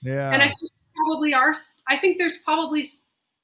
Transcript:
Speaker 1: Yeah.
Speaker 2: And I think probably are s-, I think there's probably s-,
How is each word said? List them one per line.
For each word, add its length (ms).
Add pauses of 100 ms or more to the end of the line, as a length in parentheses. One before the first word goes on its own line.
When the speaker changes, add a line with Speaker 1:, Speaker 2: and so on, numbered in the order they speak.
Speaker 1:
Yeah. 300
Speaker 2:
And 100
I 40
think 240 (260)
probably 380
are 160
s-, 240 (140)
I 80
think 220
there's 200
probably 420
s-, 240 (400)